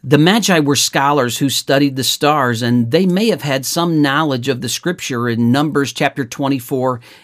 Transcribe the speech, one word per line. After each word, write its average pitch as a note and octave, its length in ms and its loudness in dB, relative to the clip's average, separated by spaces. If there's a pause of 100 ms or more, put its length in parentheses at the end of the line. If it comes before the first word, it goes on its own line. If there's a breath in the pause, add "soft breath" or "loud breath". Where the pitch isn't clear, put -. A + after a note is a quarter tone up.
The C#3 140 4
Magi F3+ 420 4
were C#3+ 160 2
scholars C#3 600 0
who C#3 140 0
studied C#3 440 0
the C3+ 80 -4
stars, B2+ 600 0
and A#2+ 260 2
they F3 160 2
may F#3 240 0
have F3 140 -2
had C3+ 240 -2
some E3+ 340 0
knowledge C#3 480 0
of B2+ 120 -2
the B2 80 -6
scripture B2 600 -4
in A#2 220 2
Numbers C#3 420 0
chapter C#3+ 320 -2
twenty-four C3 760 -4 (240 loud breath)